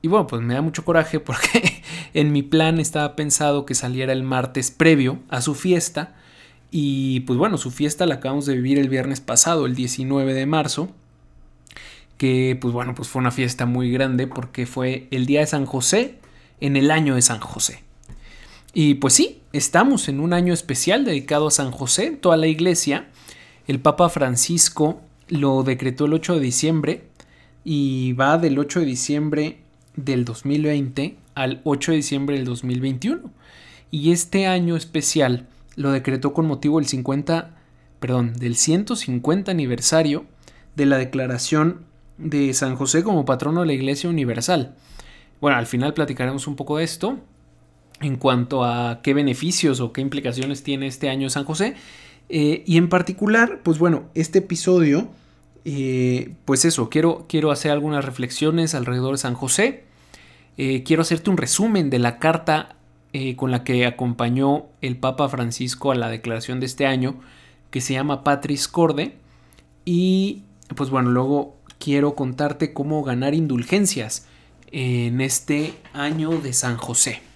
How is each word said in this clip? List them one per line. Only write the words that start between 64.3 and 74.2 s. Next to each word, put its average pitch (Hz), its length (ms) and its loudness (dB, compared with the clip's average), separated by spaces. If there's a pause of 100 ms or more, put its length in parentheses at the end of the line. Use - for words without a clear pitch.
el 127 160 -4
Papa 131 320 -2
Francisco 127 640 -4
a - 20 0
la 117 140 -2
declaración 113 500 -6
de 131 80 -4
este 131 200 -2
año, 131 340 0 (500)
que 131 100 -4
se 127 140 -4
llama 135 300 -4
Patris 143 420 0
Corde. 165 500 0 (680)
Y 185 580 0 (320)
pues 135 160 -4
bueno, 127 200 2
luego 135 460 0 (220)
quiero 143 380 0
contarte 143 560 -4
cómo 147 320 -4
ganar 131 300 -2
indulgencias 147 920 -2 (460)